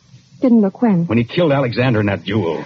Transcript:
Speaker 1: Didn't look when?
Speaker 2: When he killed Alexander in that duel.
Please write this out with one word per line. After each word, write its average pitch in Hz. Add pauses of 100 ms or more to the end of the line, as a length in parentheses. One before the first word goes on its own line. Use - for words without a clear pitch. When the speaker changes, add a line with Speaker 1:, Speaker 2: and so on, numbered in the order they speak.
(420)
Speaker 1:
Didn't 233
look 190
when? 185
Speaker 2:
When 113
he 120
killed 165
Alexander 123
in 104
that 98
duel. 90